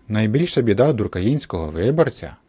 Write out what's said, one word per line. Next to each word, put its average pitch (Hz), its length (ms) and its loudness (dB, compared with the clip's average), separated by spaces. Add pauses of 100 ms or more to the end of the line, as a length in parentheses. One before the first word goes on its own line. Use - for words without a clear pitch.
Найбільша 110 540 0
біда 120 300 4
дуркаїнського 98 760 -2
виборця — 147 640 -2 (120)